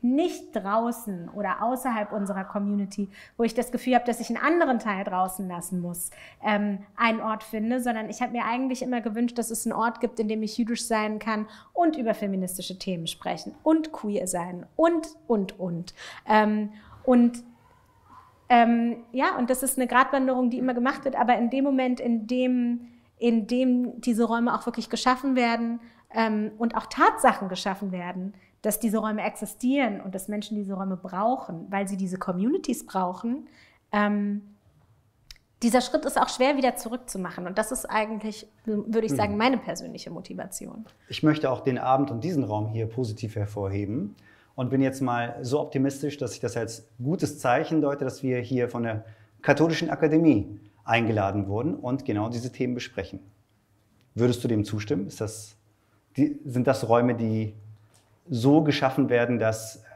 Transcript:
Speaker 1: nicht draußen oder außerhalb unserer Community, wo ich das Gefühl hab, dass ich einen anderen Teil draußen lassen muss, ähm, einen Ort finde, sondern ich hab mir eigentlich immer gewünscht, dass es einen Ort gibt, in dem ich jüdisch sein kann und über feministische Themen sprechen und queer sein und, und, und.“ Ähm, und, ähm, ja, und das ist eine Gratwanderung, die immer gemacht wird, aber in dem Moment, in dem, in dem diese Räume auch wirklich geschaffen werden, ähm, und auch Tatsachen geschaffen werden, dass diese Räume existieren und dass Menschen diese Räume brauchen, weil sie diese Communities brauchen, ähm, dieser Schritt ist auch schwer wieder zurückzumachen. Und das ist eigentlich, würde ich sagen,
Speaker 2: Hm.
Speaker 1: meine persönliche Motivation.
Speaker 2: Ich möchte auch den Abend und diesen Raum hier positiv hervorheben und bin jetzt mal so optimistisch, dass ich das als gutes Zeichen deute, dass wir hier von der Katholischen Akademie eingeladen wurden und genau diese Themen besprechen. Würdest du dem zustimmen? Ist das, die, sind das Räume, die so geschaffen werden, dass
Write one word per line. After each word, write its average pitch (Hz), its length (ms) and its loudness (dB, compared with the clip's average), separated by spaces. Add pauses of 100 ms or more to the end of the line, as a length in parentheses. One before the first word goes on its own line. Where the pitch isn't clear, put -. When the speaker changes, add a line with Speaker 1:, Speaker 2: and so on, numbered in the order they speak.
Speaker 1:
nicht 285 520 0
draußen 208 760 -2
oder 202 320 -4
außerhalb 233 500 -2
unserer 196 320 -4
Community, 202 640 -4 (300)
wo 233 60 2
ich 226 100 0
das 247 180 -2
Gefühl 254 220 2
hab, 240 100 4
dass 240 160 -2
ich - 80 -8
einen 233 160 -2
anderen 302 340 4
Teil 196 260 -2
draußen 185 440 -2
lassen 175 320 -6
muss, 175 300 -8 (340)
ähm, 208 360 0 (160)
einen 226 260 2
Ort 220 220 -4
finde, 226 360 -2
sondern 226 300 -2
ich 220 100 -10
hab 247 120 -2
mir 233 120 -2
eigentlich 254 380 -2
immer 247 180 -2
gewünscht, 240 380 -2
dass 233 120 -4
es 226 140 -4
einen 226 100 -2
Ort 233 260 -2
gibt, 240 200 -2
in 214 80 -2
dem 220 140 -2
ich 214 160 -4
jüdisch 233 280 -2
sein 214 320 0
kann 214 280 -4 (260)
und 330 240 2
über 226 160 2
feministische 190 680 -4
Themen 170 280 -4
sprechen - 560 -6
und 311 300 2
queer 202 340 -4
sein 175 480 -6
und, 330 340 2 (180)
und, 202 320 0
und.“ 175 360 -6 (340)
Ähm, 214 440 4 (320)
und, 240 400 6 (1040)
ähm, 233 480 6 (160)
ja, 294 260 2
und 240 100 2
das 254 140 0
ist 262 160 -2
eine 254 80 2
Gratwanderung, 262 640 4
die 247 80 -2
immer 254 160 0
gemacht 254 300 0
wird, 262 100 -2
aber 240 240 4
in 233 120 2
dem 269 120 2
Moment, 254 380 2
in 226 260 0
dem, 247 640 0 (280)
in 233 300 2
dem 247 540 2
diese 233 240 2
Räume 233 280 2
auch - 140 -2
wirklich 233 240 -6
geschaffen 254 460 0
werden, 233 420 2 (340)
ähm, 214 460 0
und 233 180 0
auch - 100 -4
Tatsachen 262 640 4
geschaffen 190 440 -4
werden, 185 420 -8 (280)
dass 202 180 0
diese 220 180 2
Räume 214 240 -2
existieren 220 760 0
und 190 160 -8
dass 190 100 -10
Menschen 208 300 -6
diese 196 180 -4
Räume 190 220 -4
brauchen, 180 760 -2
weil 196 160 -2
sie 196 100 -6
diese 185 220 -4
Communities 226 680 -2
brauchen, 196 600 -4 (460)
ähm, 208 500 0 (1200)
dieser 240 180 6
Schritt 302 240 -2
ist 269 160 -2
auch 240 80 2
schwer 269 280 2
wieder 254 180 2
zurückzumachen. 190 720 -8
Und 190 100 -8
das 214 140 0
ist - 160 -6
eigentlich, 214 640 -4 (160)
würde 220 420 0
ich 143 80 0
sagen, 208 180 2
Speaker 2:
Hm. 208 60 -2
Speaker 1:
meine 240 200 4
persönliche - 520 -8
Motivation. - 760 -12 (240)
Speaker 2:
Ich - 140 -8
möchte 151 280 4
auch 120 100 -2
den 127 180 0
Abend 131 320 2
und 117 140 -6
diesen 156 200 0
Raum 107 240 -2
hier 113 180 -2
positiv 110 500 -6
hervorheben 101 800 -4 (400)
und 123 160 -4
bin 135 100 4
jetzt 135 220 2
mal 120 400 0
so 131 180 0
optimistisch, 139 580 -2
dass 123 140 -4
ich - 80 -14
das 117 160 -4
als 113 320 -6 (140)
gutes 156 360 -2
Zeichen 151 420 2
deute, 139 240 0
dass 123 180 -6
wir 131 160 0
hier 120 300 0
von 117 160 -4
der 110 200 -4 (380)
Katholischen 156 480 4
Akademie 147 680 4 (240)
eingeladen 104 640 0
wurden 117 260 -2
und 127 300 -4
genau 107 240 -2
diese 120 240 -8
Themen 123 220 -2
besprechen. 98 460 -8 (920)
Würdest 117 300 2
du 120 40 0
dem 107 160 2
zustimmen? 147 420 -4
Ist - 140 -10
das, - 360 -8 (600)
die, 143 280 2
sind 123 220 -2
das 127 220 2
Räume, 120 260 6
die 110 400 -2 (760)
so 143 320 6
geschaffen 135 480 2
werden, 120 280 4
dass - 440 -2 (140)